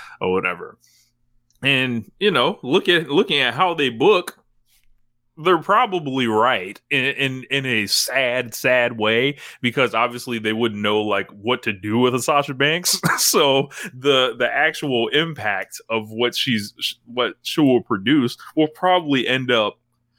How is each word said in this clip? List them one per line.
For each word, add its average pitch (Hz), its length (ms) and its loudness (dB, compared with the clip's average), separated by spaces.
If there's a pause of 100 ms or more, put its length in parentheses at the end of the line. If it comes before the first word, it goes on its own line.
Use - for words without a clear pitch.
(220)
or 92 100 0
whatever. 90 460 -4 (880)
And, 131 460 -2 (100)
you 208 100 0
know, 151 320 0
look 160 260 -2
at, 170 220 2
looking 147 300 2
at 120 160 0
how 170 180 2
they 143 160 0
book, 170 480 2 (1000)
they're 165 240 2
probably 170 680 0
right 107 520 2 (120)
in, 135 140 0
in, 131 440 -4
in 135 160 -2
a 110 220 0
sad, 123 680 -2
sad 123 460 0
way, 120 380 2 (240)
because 120 340 0
obviously 120 420 -2
they 110 160 -2
wouldn't 110 280 -2
know, 104 200 2
like, 101 300 -2
what 107 320 -4
to 107 100 -2
do 104 240 -2
with 123 160 4
a 127 80 -2
Sasha 143 320 0
Banks. 151 520 0
<laughs> 165 120 0
So 139 520 4 (240)
the, 127 440 0
the 120 120 0
actual 135 600 0
impact 117 800 -4
of 110 220 -4
what 120 240 -2
she's, 104 440 -2
sh-, - 140 -6 (120)
what 120 360 -2
she - 200 -4
will 127 200 4
produce 120 560 0 (180)
will 151 120 2
probably 156 600 0
end 127 240 -2
up 110 280 0 (400)